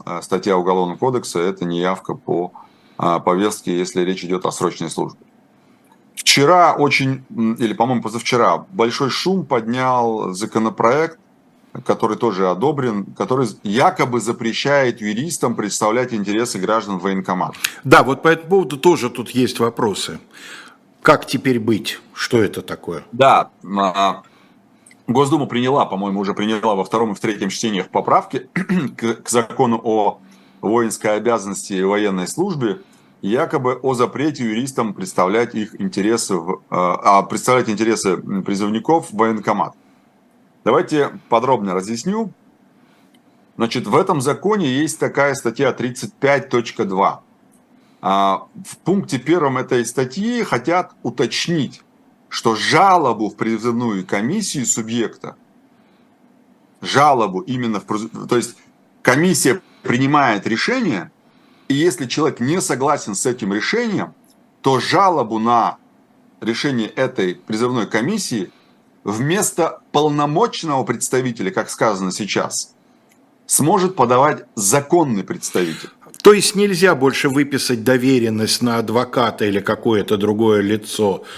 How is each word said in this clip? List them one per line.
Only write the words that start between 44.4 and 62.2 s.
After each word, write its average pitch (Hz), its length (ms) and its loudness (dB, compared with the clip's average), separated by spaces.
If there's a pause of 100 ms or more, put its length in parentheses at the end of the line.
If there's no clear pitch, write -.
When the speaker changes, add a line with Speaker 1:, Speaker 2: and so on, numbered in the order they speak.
Speaker 1:
есть 147 300 -4
такая 139 360 -2
статья 127 380 -2
тридцать 123 400 -8
пять 139 380 0
точка 117 340 -2
два. 95 380 0 (800)
А, 98 440 0 (200)
в - 120 -16
пункте 160 400 -2
первом 135 400 0
этой 127 260 0
статьи 202 580 -4
хотят 165 500 -2 (100)
уточнить, 135 800 -4 (460)
что - 260 0
жалобу 127 760 4
в - 80 -12
призывную 113 720 -2
комиссию 139 580 -2
субъекта, - 720 -4 (1400)
жалобу 107 600 2
именно 120 400 -4
в - 40 -16
приз-, 107 440 -8
то 123 80 2
есть - 200 -2 (460)
комиссия 147 580 4 (220)
принимает 131 640 2
решение, 117 640 -2 (580)
и 135 60 0
если 151 320 0
человек 143 340 0